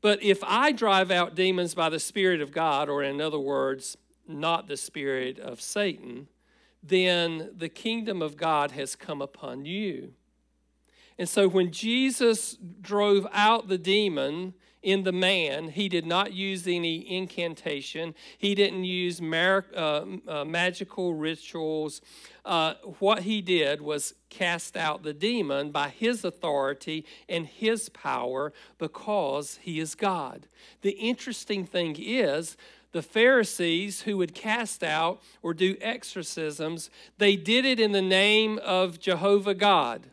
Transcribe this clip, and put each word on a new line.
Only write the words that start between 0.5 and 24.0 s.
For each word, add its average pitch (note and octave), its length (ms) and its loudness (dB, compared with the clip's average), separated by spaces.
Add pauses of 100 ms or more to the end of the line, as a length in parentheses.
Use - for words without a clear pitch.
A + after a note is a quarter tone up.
drive G3 400 2
out F3 240 2
demons F3+ 400 0
by E3 140 2
the D#3 100 -4
Spirit F3+ 420 0
of C#3 100 -6
God," D3+ 380 0
or C#3+ 140 0
in C#3 180 -4
other D#3 180 -2
words, C3+ 580 -2 (300)
not D#3+ 400 -2
the C#3+ 100 -8
spirit C3 640 -4
of B2 220 -12
Satan, C#3+ 680 -6 (560)
"then E3+ 720 2
the E3 140 -6
kingdom A3+ 540 -4
of D3 140 -6
God D3+ 340 2
has C3+ 240 -8
come D3 260 -10
upon C3+ 440 -10
you." F#3 480 -6 (1040)
And F3 100 -4
so G3 200 4
when F3+ 240 4
Jesus A#3 880 0 (240)
drove G3+ 500 4
out G#3+ 360 4
the F#3 100 0
demon F3+ 760 0 (300)
in F#3+ 200 2
the F#3 80 0
man, E3+ 580 0
he F#3+ 200 -4
did F3 160 -2
not F3+ 260 0
use F#3+ 360 -6
any E3+ 440 -2
incantation. E3 1000 -6 (240)
He G3+ 160 0
didn't F#3 300 2
use F3+ 360 -2
mar-, F3 460 2 (100)
uh, D#3 300 0 (220)
uh, D3 180 -4
magical F3 680 -2
rituals. D#3 840 -6 (440)
Uh, D#3+ 300 2 (240)
what G3+ 240 4
he G#3 180 -2
did D3+ 400 2
was D3 320 -4 (160)